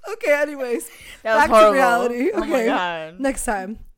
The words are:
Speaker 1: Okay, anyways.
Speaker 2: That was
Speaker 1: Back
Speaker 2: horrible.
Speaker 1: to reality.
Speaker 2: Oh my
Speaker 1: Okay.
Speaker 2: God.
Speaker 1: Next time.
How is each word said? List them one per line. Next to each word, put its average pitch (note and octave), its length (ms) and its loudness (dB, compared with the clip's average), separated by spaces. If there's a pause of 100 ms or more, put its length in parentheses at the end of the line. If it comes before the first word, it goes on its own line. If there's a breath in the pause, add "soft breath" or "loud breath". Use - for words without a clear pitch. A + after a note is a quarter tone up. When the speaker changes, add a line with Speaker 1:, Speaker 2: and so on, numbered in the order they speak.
(120)
Speaker 1:
Okay, A4 220 0
anyways. C#4+ 520 -6 (360 loud breath)
Speaker 2:
That A3 120 -2
was B3 100 4
Speaker 1:
Back D#4 60 0
Speaker 2:
horrible. A#3+ 200 8
Speaker 1:
to D4+ 40 0
reality. A#3+ 600 0
Speaker 2:
Oh F#4 60 -2
my D4 60 -6
Speaker 1:
Okay. B3+ 200 -2
Speaker 2:
God. F3 540 -4
Speaker 1:
Next C4+ 260 -4
time. G3+ 320 -6 (200)